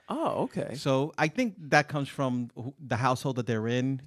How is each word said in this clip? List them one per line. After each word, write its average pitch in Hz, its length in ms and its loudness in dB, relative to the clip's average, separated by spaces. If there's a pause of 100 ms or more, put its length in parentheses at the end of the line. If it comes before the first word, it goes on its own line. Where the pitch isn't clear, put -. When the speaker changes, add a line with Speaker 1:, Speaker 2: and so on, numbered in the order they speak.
Speaker 1:
Oh, 269 340 0
okay. - 320 -4
Speaker 2:
So 143 420 0
I 156 120 2
think 226 260 -2 (140)
that 147 180 6
comes 143 220 -4
from 123 460 -2
who, 127 180 -8 (120)
the 120 120 0
household 127 400 2
that 117 100 -2
they're 113 200 0
in. 127 400 0